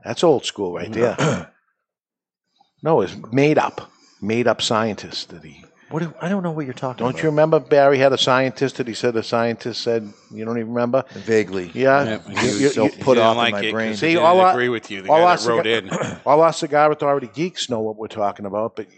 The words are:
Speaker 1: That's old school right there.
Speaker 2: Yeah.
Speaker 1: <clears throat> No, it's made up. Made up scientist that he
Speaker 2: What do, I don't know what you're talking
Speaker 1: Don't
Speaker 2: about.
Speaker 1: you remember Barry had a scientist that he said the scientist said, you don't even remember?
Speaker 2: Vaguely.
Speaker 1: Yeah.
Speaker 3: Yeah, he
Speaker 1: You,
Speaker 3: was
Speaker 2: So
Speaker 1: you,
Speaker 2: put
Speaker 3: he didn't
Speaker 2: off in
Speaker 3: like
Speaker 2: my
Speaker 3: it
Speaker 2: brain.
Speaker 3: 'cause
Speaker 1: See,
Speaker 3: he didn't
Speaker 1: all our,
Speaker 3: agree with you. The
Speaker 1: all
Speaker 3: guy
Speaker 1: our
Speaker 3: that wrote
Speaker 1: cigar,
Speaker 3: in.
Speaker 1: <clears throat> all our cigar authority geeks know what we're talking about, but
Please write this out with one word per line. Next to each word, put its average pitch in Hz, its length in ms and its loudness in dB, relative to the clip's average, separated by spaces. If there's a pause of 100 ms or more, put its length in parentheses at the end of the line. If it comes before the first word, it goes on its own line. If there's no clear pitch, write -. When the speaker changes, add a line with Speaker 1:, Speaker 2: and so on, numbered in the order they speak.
Speaker 1:
That's 113 180 -4
old 147 220 4
school 92 280 -6
right 87 200 -8
there. 110 260 0
Speaker 2:
Yeah. 107 320 -2
Speaker 1:
<clears throat> - 40 -20 (1300)
No, 151 200 2
it's 85 140 -4 (160)
made 139 260 2
up. - 320 0 (320)
Made 113 260 0
up 110 140 2
scientist 107 680 -4
that 82 140 -20
he 71 200 -20 (260)
Speaker 2:
What 156 120 -6
do, 160 200 -6
I 160 80 -6
don't 196 140 -4
know 170 80 -6
what 151 140 -8
you're 127 80 -10
talking 127 300 -8
Speaker 1:
Don't 127 80 0
Speaker 2:
about. - 120 -6
Speaker 1:
you 156 60 0
remember 156 320 4
Barry 139 360 4
had 135 160 4
a 120 40 2
scientist 131 600 0
that 123 120 -6
he 107 40 -8
said 123 200 -2
the 110 100 -2
scientist 117 580 -4
said, 113 300 -4 (220)
you 107 100 -12
don't 117 140 -6
even 113 160 -6
remember? 120 300 0 (100)
Speaker 2:
Vaguely. 95 600 -2
Speaker 1:
Yeah. 131 540 2
Speaker 3:
Yeah, 98 140 -6
he 123 60 0 (120)
Speaker 1:
You, 135 60 2
Speaker 3:
was 139 80 2
Speaker 2:
So 113 120 0
Speaker 1:
you, 101 60 2
Speaker 2:
put - 60 -12
Speaker 3:
he - 60 -14 (120)
didn't 117 120 4
Speaker 2:
off 113 60 6
in 117 40 -2
Speaker 3:
like 117 160 0
Speaker 2:
my 101 100 -4
Speaker 3:
it 110 80 -2
Speaker 2:
brain. 110 200 -4
Speaker 3:
'cause 107 80 -8
Speaker 1:
See, 151 80 -2
Speaker 3:
he 165 80 2
didn't 160 100 2
Speaker 1:
all 180 160 6
our, 185 100 6
Speaker 3:
agree 123 180 0
with 113 220 -6
you. 98 100 -10
The 92 80 -6
Speaker 1:
all 156 100 6
Speaker 3:
guy 170 120 6
Speaker 1:
our 165 60 2
Speaker 3:
that 113 100 -6
wrote 117 180 0
Speaker 1:
cigar, 113 460 -2
Speaker 3:
in. - 100 -14
Speaker 1:
<clears throat> - 40 -20
all 147 160 6
our 165 120 4
cigar 147 380 2
authority 143 420 -2
geeks 170 360 -6
know 117 120 -4
what 110 160 -6
we're 110 100 -10
talking 101 380 -4
about, 104 300 -6
but 107 120 -10 (100)